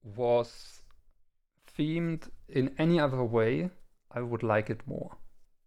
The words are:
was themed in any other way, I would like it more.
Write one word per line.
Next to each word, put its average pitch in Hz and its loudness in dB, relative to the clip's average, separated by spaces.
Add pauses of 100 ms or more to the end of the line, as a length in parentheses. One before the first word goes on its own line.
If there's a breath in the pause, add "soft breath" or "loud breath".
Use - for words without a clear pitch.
was 120 0 (920)
themed 165 -2 (200)
in 131 0
any 170 4
other 131 2
way, 117 2 (420)
I 120 -6
would 120 -4
like 110 2
it - -6
more. - -8 (500)